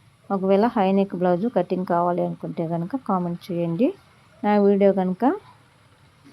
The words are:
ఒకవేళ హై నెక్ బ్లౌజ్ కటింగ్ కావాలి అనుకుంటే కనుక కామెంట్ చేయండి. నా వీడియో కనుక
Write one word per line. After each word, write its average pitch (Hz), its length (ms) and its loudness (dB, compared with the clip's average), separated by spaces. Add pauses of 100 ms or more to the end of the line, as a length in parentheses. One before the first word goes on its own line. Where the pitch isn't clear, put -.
(360)
ఒకవేళ 196 300 2 (120)
హై 190 100 2 (120)
నెక్ 196 240 -2
బ్లౌజ్ 180 220 0 (120)
కటింగ్ 185 360 -2
కావాలి 175 340 0
అనుకుంటే 170 360 -8 (100)
కనుక 175 360 -6
కామెంట్ 175 400 -4
చేయండి. 170 400 -2 (560)
నా 208 100 2 (120)
వీడియో 202 240 6 (100)
కనుక 185 240 -2 (1080)